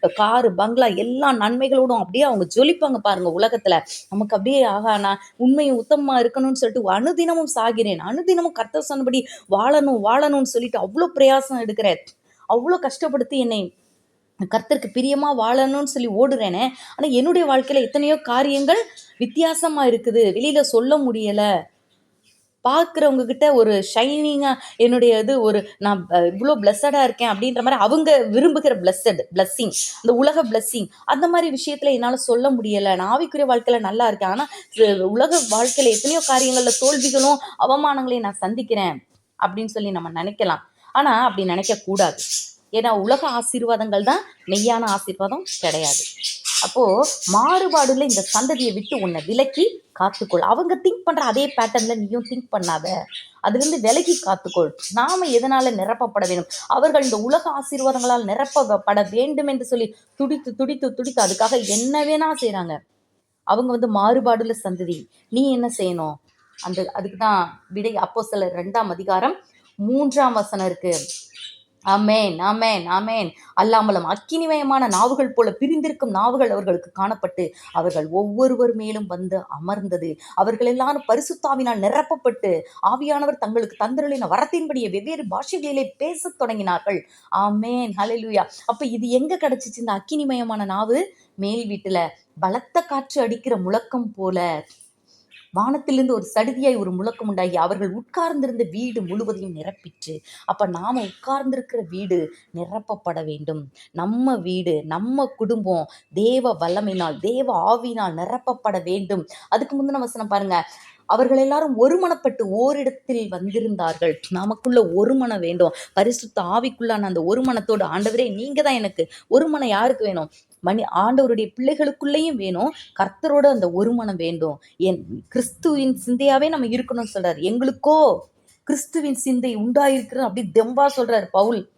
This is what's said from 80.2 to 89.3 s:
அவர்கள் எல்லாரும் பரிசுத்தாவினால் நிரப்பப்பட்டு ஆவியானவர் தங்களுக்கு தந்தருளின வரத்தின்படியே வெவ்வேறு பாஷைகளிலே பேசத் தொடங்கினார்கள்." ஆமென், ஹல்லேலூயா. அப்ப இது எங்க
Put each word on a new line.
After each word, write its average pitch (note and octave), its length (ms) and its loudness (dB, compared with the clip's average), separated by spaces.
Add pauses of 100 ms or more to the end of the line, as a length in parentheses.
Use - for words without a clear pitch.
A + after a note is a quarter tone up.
அவர்கள் A3 320 0
எல்லாரும் C4 400 -2
பரிசுத்தாவினால் C4 720 -2
நிரப்பப்பட்டு G#3 920 -2 (160)
ஆவியானவர் C#4+ 540 0
தங்களுக்கு A3 480 -4
தந்தருளின B3+ 440 -4
வரத்தின்படியே C#4 600 -2
வெவ்வேறு A3+ 420 -6
பாஷைகளிலே C#4 540 -4 (120)
பேசத் E4 420 -8
தொடங்கினார்கள்." G3+ 600 -2 (340)
ஆமென், G#3+ 640 0
ஹல்லேலூயா. A3 480 -2 (200)
அப்ப C#4+ 200 -4
இது A#3 220 -4
எங்க C#4 340 0